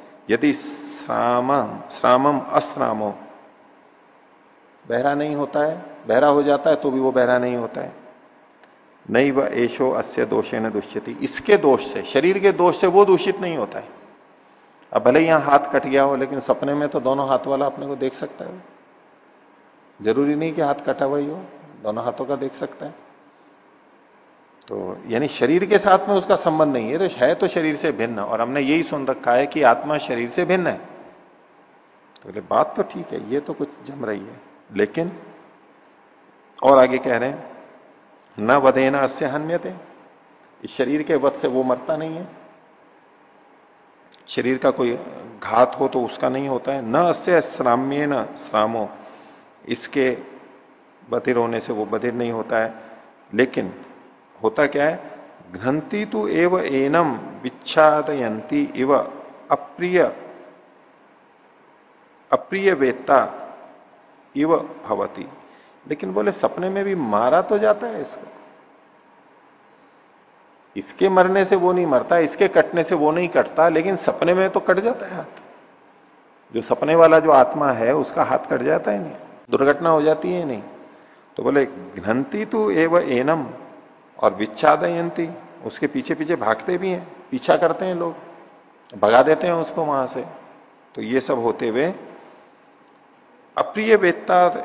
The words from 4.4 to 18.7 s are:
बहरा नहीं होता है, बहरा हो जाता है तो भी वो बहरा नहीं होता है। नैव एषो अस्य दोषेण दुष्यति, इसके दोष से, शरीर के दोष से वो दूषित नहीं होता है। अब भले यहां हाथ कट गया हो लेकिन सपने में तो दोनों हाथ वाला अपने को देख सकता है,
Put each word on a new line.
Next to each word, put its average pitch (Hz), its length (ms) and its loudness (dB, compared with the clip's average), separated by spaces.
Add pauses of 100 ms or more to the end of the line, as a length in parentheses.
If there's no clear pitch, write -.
बहरा 127 240 0
नहीं 147 220 -4
होता 143 240 -4
है, 160 260 -4 (220)
बहरा 127 200 4
हो 143 160 4
जाता 143 260 2
है 156 60 4
तो 143 160 -2
भी 131 80 -2
वो 131 120 2
बहरा 127 260 2
नहीं 123 180 -2
होता 113 260 -6
है। - 240 -14 (1040)
नैव 131 380 2
एषो 120 440 0
अस्य 120 340 -2
दोषेण 110 460 -2
दुष्यति, 107 400 -8
इसके 135 460 2
दोष 139 360 2
से, 104 100 -8
शरीर 175 360 2
के 196 120 4
दोष 175 300 2
से 190 60 4
वो 190 180 6
दूषित 190 340 2
नहीं 170 180 -6
होता 110 220 -6
है। - 100 -16 (1040)
अब 110 100 -2
भले 127 160 6
यहां 160 220 4
हाथ 143 180 4
कट 139 260 0
गया 139 180 2
हो 139 120 2
लेकिन 135 240 -4
सपने 135 340 -2
में 147 160 -2
तो 151 100 -4
दोनों 135 300 -2
हाथ 135 180 0
वाला 139 180 0
अपने 143 220 -8
को 139 80 -6
देख 131 180 -4
सकता - 320 -12
है, 180 180 -16 (1400)